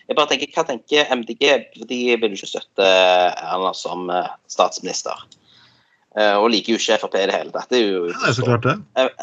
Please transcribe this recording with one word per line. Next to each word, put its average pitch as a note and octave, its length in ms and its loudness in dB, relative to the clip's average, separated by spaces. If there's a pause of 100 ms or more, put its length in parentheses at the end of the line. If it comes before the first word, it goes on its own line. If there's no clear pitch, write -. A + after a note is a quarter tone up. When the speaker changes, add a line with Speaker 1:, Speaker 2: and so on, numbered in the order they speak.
Speaker 1:
Jeg B2 80 -2
bare D3 140 2
tenker, C#3+ 240 -4
hva E3 140 -2
tenker D3 420 0
M B2 140 0
D A#2 100 -8
G? C3+ 320 2 (100)
For A2 100 -18
de B2 300 0
vil A2+ 140 0
jo G2 80 -10
ikke - 160 -12
støtte - 320 -2
Erna F2+ 880 2
som, F2+ 380 -8
eh, F2 180 -2 (180)
statsminister. - 680 -2 (1000)
Eh, G#2 200 4
og A2 120 4
liker A2 220 0
jo A2 60 2
ikke A2 180 0
F G#2+ 80 -2
R G2+ 60 -4
P G2 140 0
i - 20 0
det G2 100 0
hele D#2 160 -6
tatt. F2+ 180 -8
Det B2 140 2
er G2+ 80 0
jo F2+ 160 -2
Speaker 2:
Ja, F2 60 -4 (100)
det B2 60 2
er A#2 120 -2
så - 40 -2
klart A#2+ 180 2
det. E3+ 180 -2 (140)
Speaker 1:
Eh, C3 140 2 (140)